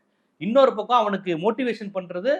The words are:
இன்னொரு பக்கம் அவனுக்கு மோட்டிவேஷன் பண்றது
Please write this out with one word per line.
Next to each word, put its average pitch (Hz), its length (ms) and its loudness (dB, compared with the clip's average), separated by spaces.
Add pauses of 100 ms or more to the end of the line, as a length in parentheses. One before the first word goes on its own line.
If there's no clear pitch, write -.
(400)
இன்னொரு 240 340 4
பக்கம் 226 280 2
அவனுக்கு 196 340 -2
மோட்டிவேஷன் 220 580 -4
பண்றது 180 460 -4